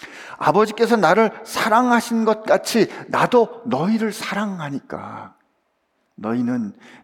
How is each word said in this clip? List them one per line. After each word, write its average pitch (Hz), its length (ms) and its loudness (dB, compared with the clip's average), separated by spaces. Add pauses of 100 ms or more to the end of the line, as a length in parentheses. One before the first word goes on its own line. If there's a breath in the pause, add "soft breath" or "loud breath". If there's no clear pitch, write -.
(380 loud breath)
아버지께서 214 580 2
나를 202 340 4 (140)
사랑하신 226 800 0
것 220 200 0
같이 - 440 2 (200 loud breath)
나도 - 580 2
너희를 208 460 -2
사랑하니까 151 1200 -10 (800)
너희는 117 560 -4 (320 loud breath)